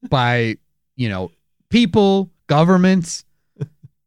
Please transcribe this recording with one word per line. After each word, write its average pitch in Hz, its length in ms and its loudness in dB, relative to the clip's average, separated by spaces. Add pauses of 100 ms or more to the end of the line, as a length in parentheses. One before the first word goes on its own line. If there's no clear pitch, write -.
(100)
by, 120 480 -2 (380)
you 120 120 -4
know, 92 220 -8 (400)
people, 196 600 0 (160)
governments, 180 800 0 (840)